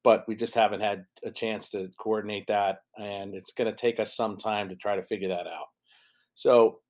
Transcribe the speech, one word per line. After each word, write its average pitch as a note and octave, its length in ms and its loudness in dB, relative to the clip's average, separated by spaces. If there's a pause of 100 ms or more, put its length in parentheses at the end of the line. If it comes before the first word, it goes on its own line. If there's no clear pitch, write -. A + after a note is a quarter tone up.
but A2+ 240 6
we A2 80 -4
just A2+ 200 -4
haven't G#2 240 4
had G2+ 260 -2 (180)
a A2+ 80 -8
chance A2 380 -4
to F#2+ 280 -6
coordinate G#2 500 -2
that, G2+ 320 2 (180)
and G2+ 380 -8
it's F#2+ 160 -12
gonna A2 220 -2
take A#2 260 0
us G#2 160 0
some G#2+ 220 -2
time G#2 320 -2
to F#2 60 -12
try G2+ 200 -2
to F#2+ 80 -2
figure F#2+ 260 -4
that F2 180 -4
out. D#2+ 200 -12 (640)
So A#2+ 460 6 (100)